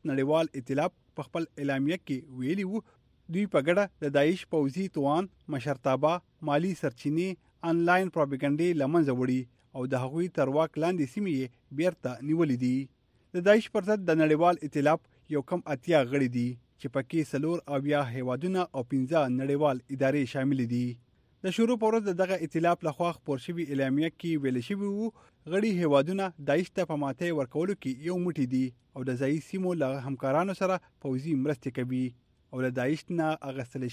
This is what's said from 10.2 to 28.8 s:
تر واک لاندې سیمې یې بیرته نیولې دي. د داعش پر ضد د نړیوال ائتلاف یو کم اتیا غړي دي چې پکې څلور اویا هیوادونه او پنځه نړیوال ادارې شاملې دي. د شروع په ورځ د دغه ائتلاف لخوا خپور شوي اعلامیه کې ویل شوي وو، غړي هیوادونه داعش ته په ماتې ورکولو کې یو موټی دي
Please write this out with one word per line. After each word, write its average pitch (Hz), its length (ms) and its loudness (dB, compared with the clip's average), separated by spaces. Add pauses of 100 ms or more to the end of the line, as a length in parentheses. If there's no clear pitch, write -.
تر 135 160 2
واک 160 160 2 (100)
لاندې 170 320 0
سیمې 202 260 -2
یې 131 60 -4 (340)
بیرته 170 300 -2 (180)
نیولې 156 360 2
دي. 127 140 2 (560)
د 180 160 -2
داعش 220 260 4
پر 196 140 0
ضد 196 200 0
د 160 120 4
نړیوال 156 420 4
ائتلاف 147 360 2 (360)
یو 139 60 0 (100)
کم 180 240 -4
اتیا 151 340 4
غړي 135 260 2
دي 120 120 0 (320)
چې - 140 -8
پکې 143 260 -2 (120)
څلور 156 240 -2 (200)
اویا 143 280 0 (120)
هیوادونه 147 580 -2
او 135 160 -2
پنځه 139 300 2 (200)
نړیوال 143 360 2 (180)
ادارې 135 280 2 (120)
شاملې 135 400 0
دي. 123 120 0 (580)
د 185 100 -2
شروع 226 240 2
په 220 120 0
ورځ 226 160 2
د 190 120 0
دغه 185 180 0 (100)
ائتلاف 170 400 0
لخوا 170 280 -2
خپور 139 300 -4
شوي 170 240 -6
اعلامیه 139 420 0
کې 160 320 -2
ویل 127 240 0
شوي 202 220 -4
وو، 208 180 -2 (460)
غړي 208 260 2
هیوادونه 170 480 2 (220)
داعش 160 260 2
ته 180 160 -2
په 156 120 -2
ماتې 151 360 -2
ورکولو 160 400 -2
کې 131 300 -6
یو 180 160 -2
موټی 151 260 0
دي 131 160 2 (300)